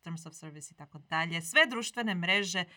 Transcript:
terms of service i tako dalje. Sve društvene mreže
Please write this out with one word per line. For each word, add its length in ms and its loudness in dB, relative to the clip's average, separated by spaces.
terms 240 -10
of 80 -18
service 360 -16
i 60 -20
tako 220 -20
dalje. 440 -2
Sve 240 4
društvene 480 -4
mreže 500 2